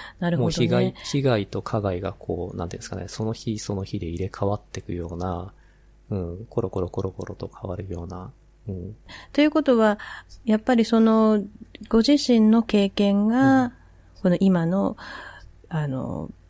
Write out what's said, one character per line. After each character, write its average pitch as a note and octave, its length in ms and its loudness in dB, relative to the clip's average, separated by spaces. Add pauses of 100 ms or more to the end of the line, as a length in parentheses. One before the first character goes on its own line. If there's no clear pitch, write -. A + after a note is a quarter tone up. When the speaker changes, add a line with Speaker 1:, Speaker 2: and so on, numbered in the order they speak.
(180)
Speaker 1:
な F3 100 -2
る E3+ 100 0
ほ - 40 2
ど - 0 -
ね。 - 0 -
Speaker 2:
も - 60 2
う - 20 0
被 - 180 0
害、 - 260 2 (100)
被 C#3 180 -2
害 A#2 240 2
と - 160 -8
加 - 180 -2
害 F#2+ 200 -2
が F#2 120 -6
こ F2 400 -6
う、 G2 40 -10
な F2+ 100 -6
ん - 20 -6
て F#2 80 -10
い - 20 -10
う - 20 -12
ん - 0 -
で - 20 -16
す - 80 -12
か F#2+ 60 -8
ね、 F#2 100 -8
そ - 180 -8
の A2 80 -4
日 G#2+ 280 -6
そ G#2 160 -6
の F#2+ 80 -4
日 G2+ 160 -8
で F2+ 80 -6
入 E2+ 100 -6
れ F#2 80 -4
替 - 180 -6
わ G2+ 120 0
っ - 40 -8 (120)
て - 80 -8
く - 120 -12
よ E2+ 200 -8
う E2+ 40 -10
な、 F2+ 360 -6 (580)
う G#2+ 60 -4
ん、 F2+ 340 -8
コ - 120 -4
ロ F#2+ 80 -4
コ F#2+ 100 -6
ロ F2 80 -2
コ - 140 -8
ロ - 100 -6
コ F#2 120 -10
ロ - 120 -14
と - 120 -10 (120)
変 G2 100 -10
わ F2+ 60 -8
る F#2+ 120 -10
よ F2 160 -10
う - 40 -12
な、 F#2 240 -14 (360)
う G2+ 40 -8
ん。 F#2 240 -12 (360)
Speaker 1:
と - 80 2
い D4 40 6
う D4+ 80 4
こ D#4 100 2
と C4 160 4
は、 G#3+ 220 2 (440)
や G#3+ 120 2
っ G#3+ 40 2
ぱ B3+ 140 2
り A3+ 100 4
そ A3+ 140 2
の、 A3 460 4 (440)
ご A3+ 100 4
自 A3+ 140 4
身 A#3+ 360 6
の A3+ 160 6
経 G3+ 260 2
験 G3+ 380 2
が、 C4 340 4
Speaker 2:
う B3 60 0
ん。 B3 40 -10 (500)
Speaker 1:
こ F#3 60 4
の F3 100 4
今 F3+ 280 4
の、 F#3+ 320 0 (720)
あ D3+ 180 -2
の、 C3 420 -6 (200)